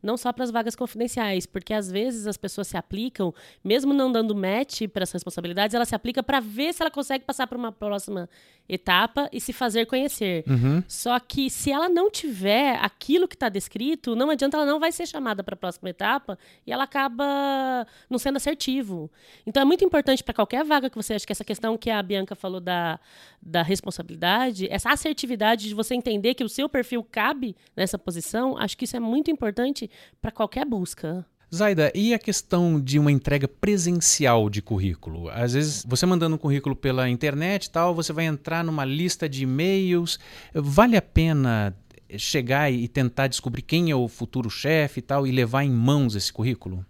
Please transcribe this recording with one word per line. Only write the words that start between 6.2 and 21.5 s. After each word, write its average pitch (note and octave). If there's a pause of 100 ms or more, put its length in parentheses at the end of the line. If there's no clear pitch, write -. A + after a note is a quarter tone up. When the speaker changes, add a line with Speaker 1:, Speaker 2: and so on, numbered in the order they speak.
Speaker 1:
pra C#4
ver A#3+
se -
ela D#4+
consegue C4+
passar C4+
pra B3
uma A#3
próxima G3+ (400)
etapa G3
e -
se -
fazer A#3
conhecer. G#3+
Speaker 2:
Uhum. C3+
Speaker 1:
Só B3
que C4+
se -
ela D#4+
não F4+
tiver A#3+
aquilo D#4+
que -
tá B3+
descrito, A#3
não C4
adianta, C#4
ela D4+
não D4
vai E4
ser F4
chamada A3+
pra F#3
próxima F#3
etapa G3+ (260)
e A#3
ela B3+
acaba C4+ (240)
não B3
sendo C#4
assertivo. B3 (340)
Então C4+
é C4+
muito E4+
importante C#4+
pra A#3
qualquer B3
vaga D4
que -
você A3
acha G3+
que -
essa G3+
questão A3